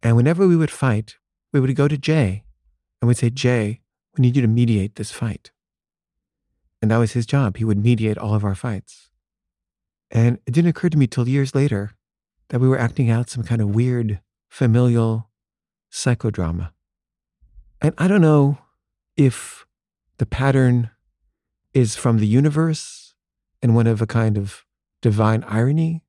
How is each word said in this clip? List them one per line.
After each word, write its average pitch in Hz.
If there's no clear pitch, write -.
And 113
whenever 165
we 175
would 160
fight, 110
we 143
would 131
go 143
to 147
Jay 135
and 120
we'd 120
say, 117
"Jay, 123
we 139
need 123
you 139
to 117
mediate 110
this -
fight." -
And 107
that 113
was 117
his 120
job. 131
He 110
would 104
mediate 107
all 107
of 104
our 98
fights. -
And 120
it 127
didn't 170
occur 170
to 160
me 135
till 120
years 135
later 107
that 120
we 127
were 131
acting 120
out 117
some 120
kind 113
of 101
weird 117
familial 117
psychodrama. 87
And 156
I 170
don't 202
know 143
if -
the -
pattern 127
is 120
from 117
the 107
universe 151
and 117
one 117
of 110
a 110
kind 110
of 98
divine 110
irony 156